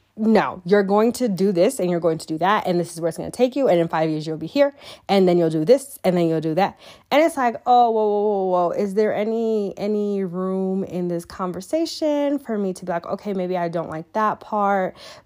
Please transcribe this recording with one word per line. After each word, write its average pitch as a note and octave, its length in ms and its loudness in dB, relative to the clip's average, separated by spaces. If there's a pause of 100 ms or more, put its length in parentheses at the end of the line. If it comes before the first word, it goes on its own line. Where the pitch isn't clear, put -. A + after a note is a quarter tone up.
(160)
no, G3+ 500 2
you're G3+ 160 4
going G#3 300 2
to B3 160 -2
do F#3+ 220 0
this G3 300 2
and F3+ 100 0
you're F3 100 0
going D#3+ 180 0
to - 80 -16
do D#3+ 120 -6
that F#3 280 0
and F3 120 0
this E3 140 -4
is E3 80 -12
where E3 80 -2
it's D#3+ 80 -6
gonna E3 140 -10
take B3 260 0
you, C4+ 120 2
and E3+ 120 4
in E3 80 0
five D#3+ 220 0
years D#3 160 -4
you'll D#3 100 -6
be D#3 100 -8
here C#4 280 2 (340)
and G3 180 6
then F3 120 4
you'll E3 120 2
do D#3 140 0
this B3+ 400 2
and F3+ 120 2
then E3+ 120 2
you'll D#3+ 120 -2
do D#3 140 -2
that." F#3 240 -2 (320)
And C#4+ 120 4
it's D#4+ 140 2
like, A#3+ 200 0 (100)
"Oh, B3 240 6
whoa, A3 160 0
whoa, G#3 160 0
whoa, G3+ 240 0
whoa, F3+ 260 2
is G3 220 -4
there G#3+ 200 2
any, A3 640 -2
any G#3 460 -2
room F#3+ 600 -4
in F3+ 240 -6
this E3+ 160 -6
conversation C#4+ 1120 -4
for A#3 200 -6
me F#3+ 160 -2
to F#3 100 -18
be F3+ 80 -4
like, E3+ 140 -6
'Okay, G3+ 260 -8
maybe F3+ 240 -4
I E3+ 120 -2
don't E3 200 -6
like D#3+ 240 -12
that G#3+ 280 -2
part, G3+ 540 0 (320)